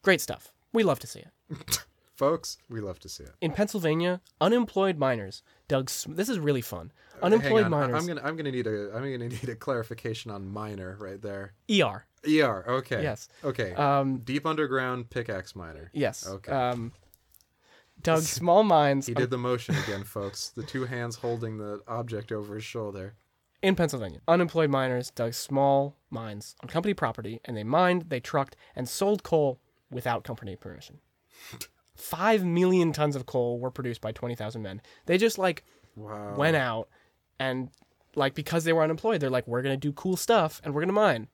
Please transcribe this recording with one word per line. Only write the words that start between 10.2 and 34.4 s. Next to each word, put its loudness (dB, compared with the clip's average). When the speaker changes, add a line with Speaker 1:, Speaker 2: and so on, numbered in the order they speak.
Speaker 2:
on -10
miner -8
right -12
there. -10
Speaker 1:
E 6
R. 0
Speaker 2:
E 6
R, 0
okay. 0
Speaker 1:
Yes. -6
Speaker 2:
Okay. -4
Speaker 1:
Um, 2
Speaker 2:
Deep -4
underground -2
pickaxe -6
miner. -14
Speaker 1:
Yes. -2
Speaker 2:
Okay. -8
Speaker 1:
Um, -2
dug 2
Speaker 2:
<laughs> -
Speaker 1:
small 6
mines 6
Speaker 2:
He -4
Speaker 1:
on 2
Speaker 2:
did 2
the -2
motion 0
again, -4
folks. -8
The -10
two -6
hands -6
holding -4
the -8
object -6
over -6
his -8
shoulder. -8
Speaker 1:
In 4
Pennsylvania, -2
unemployed 4
miners 0
dug -4
small 2
mines -10
on -14
company 0
property, -4
and -6
they -4
mined, 4
they -2
trucked, -2
and -6
sold 2
coal 2
without -4
company -10
permission. -18
Speaker 2:
<laughs> -20
Speaker 1:
Five 2
million 4
tons 2
of -6
coal 0
were -4
produced -6
by -4
twenty -6
thousand -8